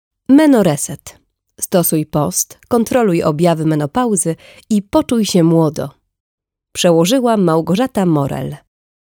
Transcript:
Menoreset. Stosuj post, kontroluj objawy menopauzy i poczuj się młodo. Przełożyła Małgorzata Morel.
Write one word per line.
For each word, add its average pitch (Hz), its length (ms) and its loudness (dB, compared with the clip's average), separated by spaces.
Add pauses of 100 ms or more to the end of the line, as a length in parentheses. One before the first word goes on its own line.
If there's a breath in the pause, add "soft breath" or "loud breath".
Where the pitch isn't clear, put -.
(280)
Menoreset. 240 920 2 (420)
Stosuj 165 460 -2
post, - 520 -4 (100)
kontroluj 226 540 0
objawy 160 420 0
menopauzy 165 720 -2 (340 loud breath)
i 208 120 0
poczuj 233 440 0
się 185 160 2
młodo. 160 480 0 (840)
Przełożyła 202 640 0
Małgorzata 180 680 -2
Morel. 143 500 -4 (580)